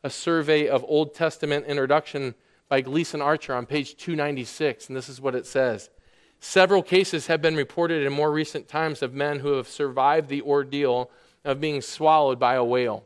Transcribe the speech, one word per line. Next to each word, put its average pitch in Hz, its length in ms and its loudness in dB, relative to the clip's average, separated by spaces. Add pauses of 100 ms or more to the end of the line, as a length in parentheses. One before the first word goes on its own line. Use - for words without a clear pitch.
a 139 60 -6
survey 151 580 0
of 127 200 0
Old 151 280 0
Testament 147 500 -2
introduction 143 680 -2 (340)
by 135 120 2
Gleason 147 400 -2
Archer 143 340 0
on 123 100 -4
page 139 320 -4
two 170 180 -6
ninety-six, 143 720 -4
and 131 80 -12
this 131 140 -10
is 127 100 -18
what 135 140 -2
it 123 140 -6
says. 123 420 0 (500)
"Several 185 440 4
cases 180 420 0
have 160 160 0
been 160 140 2
reported 156 500 0
in 139 80 0
more 151 180 2
recent 151 360 -4
times 151 340 -2
of 131 140 -4
men 143 240 -2
who 143 140 0
have 127 140 -2
survived 139 600 0
the 143 140 -4
ordeal 139 680 0 (340)
of 139 160 -2
being 147 220 -2
swallowed 151 580 2
by 123 140 4
a 127 100 2
whale. 120 420 0